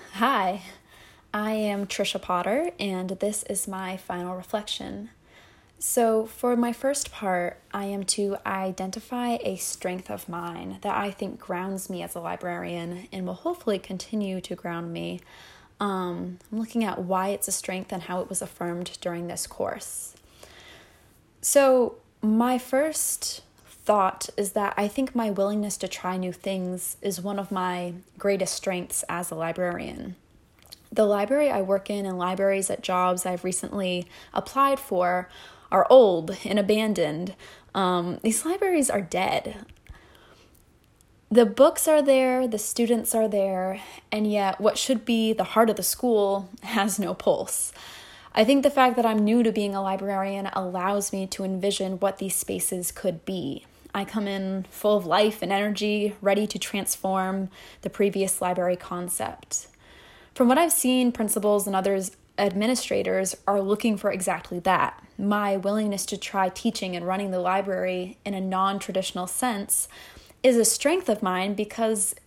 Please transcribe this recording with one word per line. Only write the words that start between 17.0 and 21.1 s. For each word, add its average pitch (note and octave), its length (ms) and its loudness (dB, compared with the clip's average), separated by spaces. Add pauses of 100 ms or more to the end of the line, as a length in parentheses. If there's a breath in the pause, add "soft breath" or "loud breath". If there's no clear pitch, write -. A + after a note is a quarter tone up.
it's G3+ 200 -4
a G3 40 -4
strength F#3+ 420 -6
and F3+ 80 -8
how F3+ 180 -4
it F3+ 80 -6
was F#3+ 140 -4
affirmed F3 580 -6
during F3 260 -6
this - 200 -8
course. - 680 -8 (1200 loud breath)